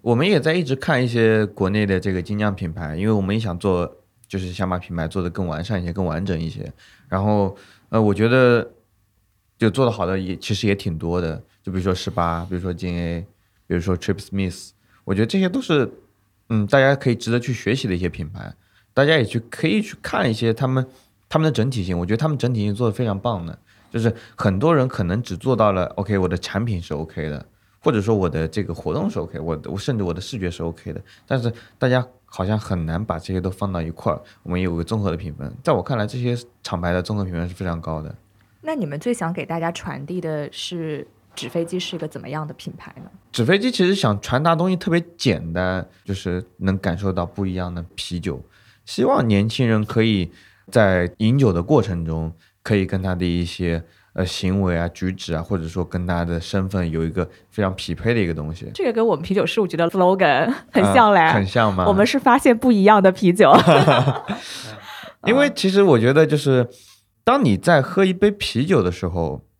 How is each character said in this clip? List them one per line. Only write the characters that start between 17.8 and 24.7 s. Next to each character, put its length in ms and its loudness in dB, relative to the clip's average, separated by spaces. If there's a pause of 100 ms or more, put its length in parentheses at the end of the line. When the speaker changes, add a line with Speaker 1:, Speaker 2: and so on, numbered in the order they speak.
Speaker 1:
的 80 0
一 20 -4
些 100 -2
品 220 -8
牌， 240 -12 (400)
大 100 4
家 140 4
也 60 2
去， 160 -2
可 280 -4
以 140 2
去 220 -10
看 260 0
一 40 0
些 200 0
他 140 -2
们， 180 0 (420)
他 120 0
们 80 2
的 40 2
整 160 0
体 160 -2
性， 140 -2
我 80 -2
觉 80 0
得 40 0
他 100 -2
们 100 -2
整 160 0
体 80 0
性 140 -2
做 120 0
得 60 0
非 100 -4
常 160 -2
棒 240 -4
的。 140 -12 (340)
就 100 -4
是 120 2 (220)
很 240 0
多 160 4